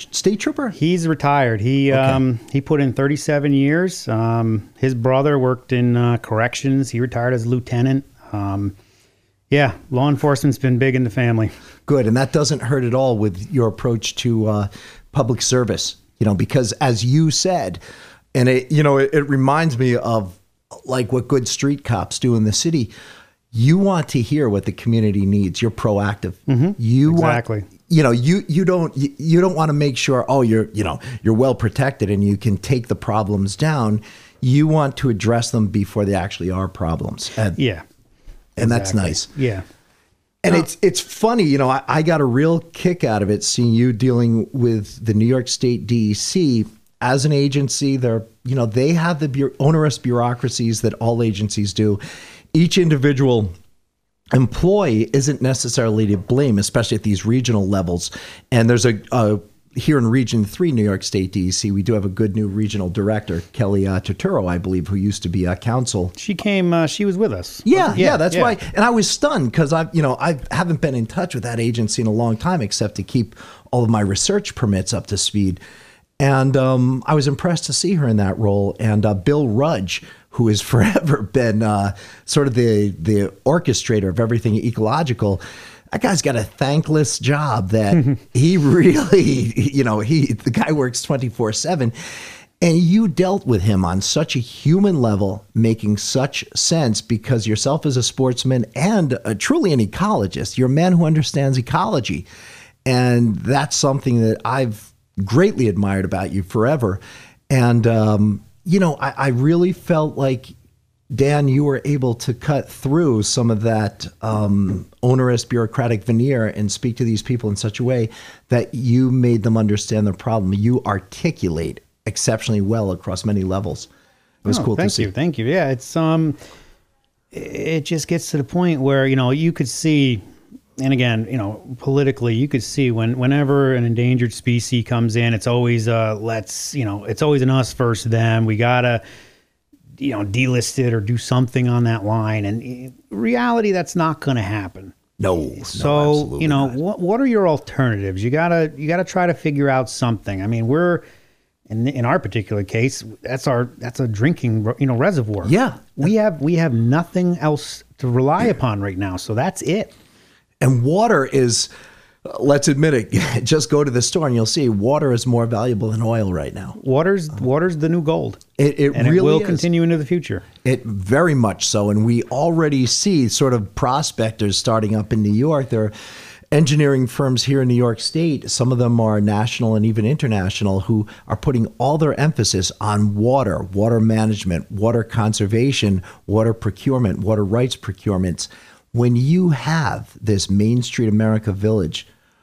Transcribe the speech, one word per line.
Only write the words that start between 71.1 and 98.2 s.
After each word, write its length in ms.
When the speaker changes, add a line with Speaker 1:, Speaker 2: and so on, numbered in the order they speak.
Speaker 1:
with 80
that 160
agency 440
in 40
a 60
long 240
time, 260
except 340
to 60
keep 320
all 100
of 80
my 100
research 540
permits 400
up 140
to 100
speed. 400
And, 360
um, 500
I 100
was 100
impressed 380
to 80
see 220
her 120
in 120
that 200
role. 400
And, 260
uh, 100
Bill 340
Rudge, 540
who 160
has 140
<laughs> 100
forever 520
been, 420
uh, 320
sort 200
of 80
the, 360
the 420
orchestrator 640
of 120
everything 340
ecological, 840
that 100
guy's 220
got 120
a 80
thankless 800
job 500
that 560
Speaker 2:
<laughs> 80
Speaker 1:
he 220
really, 1040
you 240
know, 160
he, 320
the 180
guy 220
works 300
twenty-four 500
seven. 400
And 180
you 280
dealt 400
with 160
him 220
on 160
such 340
a 60
human 600
level, 440
making 440
such 460
sense 440
because 460
yourself 400
as 100
a 60
sportsman 720